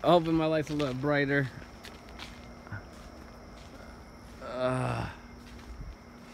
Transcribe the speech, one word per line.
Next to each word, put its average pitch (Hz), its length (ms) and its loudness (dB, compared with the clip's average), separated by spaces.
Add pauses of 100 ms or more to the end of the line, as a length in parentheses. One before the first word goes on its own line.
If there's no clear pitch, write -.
Hoping 165 300 8
my 160 140 6
light's 156 220 4
a 151 40 -2
little 147 200 2
brighter. 139 540 4 (3000)
Uh, 127 600 2 (1300)